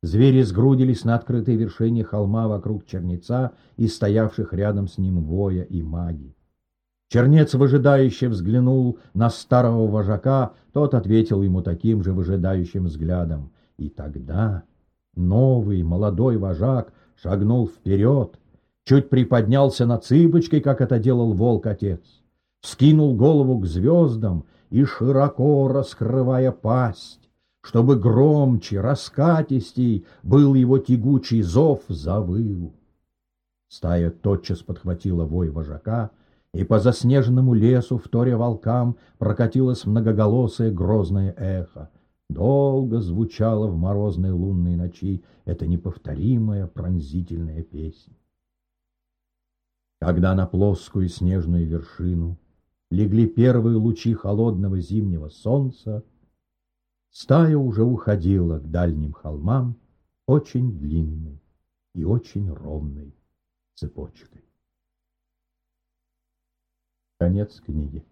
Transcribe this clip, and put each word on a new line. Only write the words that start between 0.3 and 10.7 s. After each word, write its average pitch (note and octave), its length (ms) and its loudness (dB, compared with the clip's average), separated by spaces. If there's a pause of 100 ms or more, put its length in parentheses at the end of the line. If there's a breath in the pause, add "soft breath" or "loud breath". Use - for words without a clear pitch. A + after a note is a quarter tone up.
сгрудились B2+ 600 2
на A#2 100 2
открытой A#2 420 -2
вершине A2+ 480 -2
холма G#2 420 -2
вокруг G#2 380 -6
Чернеца F#2 680 -6 (260 soft breath)
и A2+ 100 0
стоявших G#2+ 640 -2
рядом G2+ 340 -2
с - 120 -10
ним F#2 260 -2
Воя F#2 380 -2
и F2 200 -8
Маги. D#2 540 -8 (720)
Чернец C#3+ 460 4
выжидающе C3+ 760 4
взглянул B2 680 0 (160 loud breath)
на A#2 160 2
старого A#2 560 2
вожака, G#2+ 680 0 (220 soft breath)